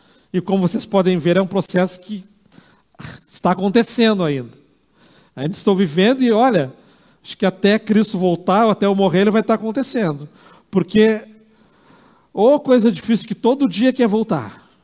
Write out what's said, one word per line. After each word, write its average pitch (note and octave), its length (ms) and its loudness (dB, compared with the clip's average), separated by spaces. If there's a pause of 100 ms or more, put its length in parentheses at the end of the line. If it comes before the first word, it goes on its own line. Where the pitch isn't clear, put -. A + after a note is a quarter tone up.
(340)
E F#3 60 -2
como F#3+ 260 -2
vocês A3 200 -2
podem F3+ 340 0
ver, E3+ 160 0
é F#3+ 60 2
um F#3+ 60 -2
processo F#3 520 -2
que G3+ 240 -12 (1040)
está - 240 -4
acontecendo G#3 720 2
ainda. C3+ 340 -6 (800)
Ainda D3 180 -6
estou G3+ 220 0
vivendo G3 480 2
e, A#3+ 80 2
olha, G#3 420 2 (480)
acho - 160 -16
que - 80 -2
até G3 320 2
Cristo G#3+ 400 0
voltar, F3+ 480 0
ou A3 60 2
até G3+ 140 -2
eu G3+ 100 2
morrer, F#3+ 260 2
ele G#3+ 100 2
vai A3 100 0
estar A3 120 0
acontecendo. G#3 760 -2 (420)
Porque, G#3+ 580 0 (1040)
ô, B3+ 260 2
coisa B3+ 320 2
difícil G3+ 360 -2
que - 80 -8
todo C4+ 340 0
dia A#3+ 240 0
quer B3 140 0
voltar. G3 600 -4 (160)